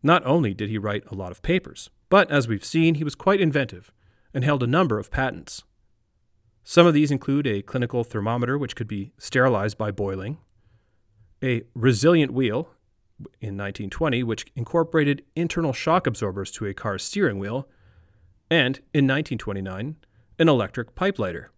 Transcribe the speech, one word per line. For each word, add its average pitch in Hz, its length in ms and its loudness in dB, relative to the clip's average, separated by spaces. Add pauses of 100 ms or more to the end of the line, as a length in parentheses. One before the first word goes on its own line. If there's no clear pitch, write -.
Not 160 220 4
only 127 300 2
did 107 160 -6
he 107 80 -4
write 101 300 -4
a 107 60 -12
lot 95 160 -10
of - 120 -18
papers, - 480 -4 (180)
but 196 220 4
as 139 180 2
we've 104 160 -2
seen, 165 300 2
he 151 100 -4
was 147 100 -4
quite 196 240 2
inventive 135 540 -2 (400)
and 127 100 -2
held 139 200 2
a 120 40 0
number 131 320 2
of - 120 -8
patents. - 520 -4 (1000)
Some 170 220 6
of 165 80 6
these 147 160 4
include 139 360 0
a 104 140 0
clinical 120 420 -4
thermometer 117 540 -2
which 139 180 -6
could 110 140 -6
be 101 300 -8
sterilized 113 580 2
by 107 140 -2
boiling, 98 480 -6 (1040)
a 123 220 0 (100)
resilient 131 580 4
wheel 123 380 -2 (720)
in 98 160 -6
nineteen 98 320 -8
twenty, 131 320 -2
which 113 240 -4 (100)
incorporated 147 680 0 (140)
internal 160 380 -2
shock - 320 0
absorbers 101 460 -4
to - 120 -8
a 98 80 -6
car's 98 320 -6
steering 139 340 0
wheel, 110 300 -6 (840)
and, 139 300 2 (140)
in 139 120 4
nineteen 135 300 0
twenty-nine, 98 600 -8 (420)
an 165 100 6
electric 120 460 0
pipe 196 240 -2
lighter. 90 400 -6